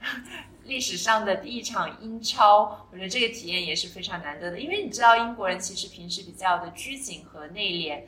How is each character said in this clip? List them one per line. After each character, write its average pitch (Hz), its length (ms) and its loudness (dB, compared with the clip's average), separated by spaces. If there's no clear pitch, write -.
<laughs> - 400 -18
历 262 160 -6
史 247 160 -4
上 214 300 2
的 196 100 2
第 - 140 -8
一 240 120 -6
场 196 400 -4
英 226 200 -10
超， 214 680 6
我 180 60 -16
觉 185 60 -10
得 190 60 -6
这 240 100 -2
个 233 140 4
体 - 140 -12
验 175 180 -2
也 160 100 -2
是 180 140 -4
非 185 120 -14
常 175 220 -6
难 147 160 -8
得 175 120 -6
的。 180 80 -8
因 285 100 -8
为 403 140 -2
你 240 60 -6
知 226 120 -4
道 233 160 10
英 233 180 -2
国 202 120 -2
人 180 120 0
其 - 160 -8
实 - 120 -6
平 175 220 -16
时 180 120 -8
比 175 100 -16
较 180 280 2
的 170 120 -8
拘 269 260 -10
谨 175 280 -10
和 156 220 -16
内 196 240 -4
敛， 160 360 -4